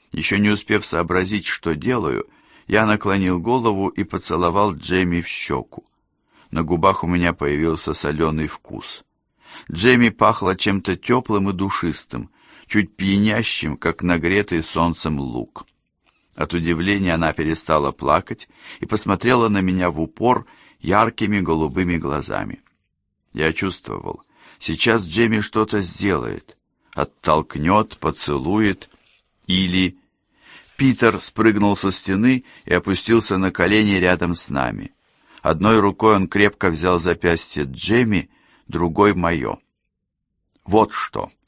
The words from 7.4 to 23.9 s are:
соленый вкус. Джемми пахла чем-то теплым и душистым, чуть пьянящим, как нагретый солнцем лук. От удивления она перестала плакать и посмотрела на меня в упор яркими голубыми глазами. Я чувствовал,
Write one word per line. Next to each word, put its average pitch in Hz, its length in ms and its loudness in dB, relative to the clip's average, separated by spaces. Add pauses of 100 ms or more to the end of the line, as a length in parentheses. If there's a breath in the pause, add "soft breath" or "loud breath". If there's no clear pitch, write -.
соленый 78 520 -2
вкус. - 580 -14 (680 loud breath)
Джемми 117 400 4
пахла 101 460 2
чем-то 98 400 -2
теплым 107 540 0
и - 20 -4
душистым, 87 760 -6 (360 soft breath)
чуть 104 300 0
пьянящим, 101 800 0
как - 260 -4
нагретый 87 600 0
солнцем 82 560 -2
лук. 60 480 -8 (680)
От 78 200 -6
удивления 87 600 0
она 82 180 0
перестала 78 600 -2
плакать 78 560 -2 (320 loud breath)
и - 60 -8
посмотрела 113 640 0
на 101 120 2
меня 92 300 0
в 76 100 -6
упор 110 460 -2 (340 soft breath)
яркими 104 600 0
голубыми 80 560 0
глазами. 69 680 -6 (720)
Я 78 180 0
чувствовал, 50 680 -8 (360 soft breath)